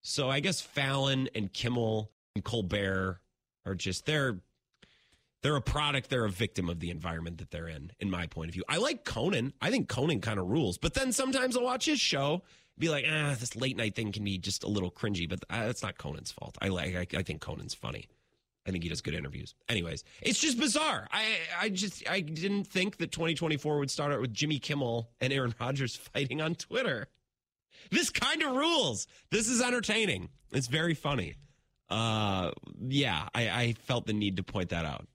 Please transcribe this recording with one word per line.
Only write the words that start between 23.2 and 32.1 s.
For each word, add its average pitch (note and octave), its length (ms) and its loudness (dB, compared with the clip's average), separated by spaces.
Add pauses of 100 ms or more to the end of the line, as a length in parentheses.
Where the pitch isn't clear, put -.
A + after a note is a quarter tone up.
twenty-four D3+ 440 0
would C#3 120 0
start C#3+ 240 0
out A2 80 0
with B2 100 -2
Jimmy D3 260 0
Kimmel A#2+ 520 0 (100)
and C3 100 2
Aaron C3 300 2
Rodgers C3 360 0
<laughs> - 180 -18
fighting C#3+ 260 0
on E3 140 0
Twitter. E3 540 -2 (840)
This B3+ 180 4
kinda D4+ 400 2
rules. C4 580 2 (240)
This A3 200 2
is A#3+ 100 4
entertaining. G#3+ 680 2 (220)
It's B2+ 160 2
very D#3+ 260 2
funny. B2 400 -2 (560)
Uh, G#2+ 600 2 (360)